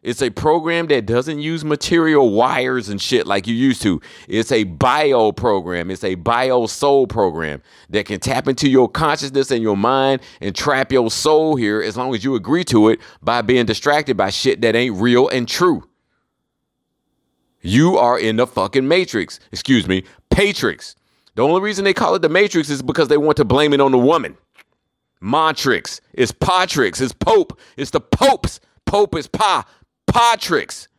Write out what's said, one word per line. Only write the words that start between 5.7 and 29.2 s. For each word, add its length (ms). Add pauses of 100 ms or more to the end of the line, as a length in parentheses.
It's 140
a 100
bio 540
soul 400
program 560 (260)
that 160
can 140
tap 280
into 220
your 180
consciousness 640
and 140
your 120
mind 460 (200)
and 140
trap 360
your 180
soul 460
here 260
as 160
long 160
as 100
you 120
agree 300
to 240
it 100 (240)
by 180
being 240
distracted 500
by 140
shit 320
that 140
ain't 200
real 340
and 180
true. 420 (1700)
You 360
are 220
in 160
the 100
fucking 420
matrix. 520 (120)
Excuse 360
me, 160 (260)
patrix. 680 (380)
The 80
only 200
reason 220
they 120
call 180
it 80
the 80
matrix 400
is 140
because 240
they 100
want 200
to 60
blame 300
it 80
on 100
the 60
woman. 400 (840)
Montrix. 800 (140)
It's 180
Patrix. 680
It's 100
Pope. 480 (160)
It's 140
the 120
Pope's. 580 (260)
Pope 300
is 120